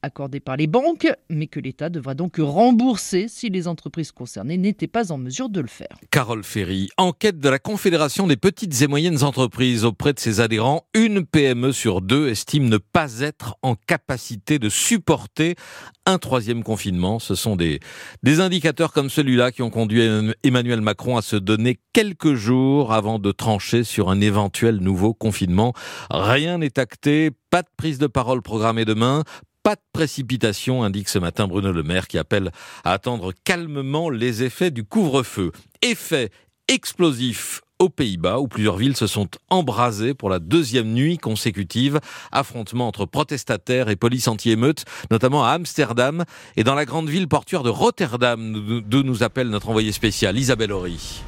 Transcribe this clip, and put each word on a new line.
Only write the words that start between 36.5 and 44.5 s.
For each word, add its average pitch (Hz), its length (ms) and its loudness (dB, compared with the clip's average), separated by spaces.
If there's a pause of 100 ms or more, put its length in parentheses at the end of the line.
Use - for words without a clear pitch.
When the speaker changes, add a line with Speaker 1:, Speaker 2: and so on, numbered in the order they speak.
Speaker 2:
explosif 131 920 -2 (180)
aux 185 100 2
Pays-Bas, 98 520 -2
où 139 80 -4
plusieurs 107 280 0
villes 127 200 0
se 113 100 0
sont 101 220 -2 (220)
embrasées 123 640 0
pour 104 160 -4
la 92 100 0
deuxième 117 480 0
nuit 139 280 0
consécutive. 113 840 -2 (320)
Affrontements 120 560 -2
entre 101 180 -4
protestataires 127 840 -2
et 104 60 0
police 117 320 0
anti-émeute, 117 580 2 (280)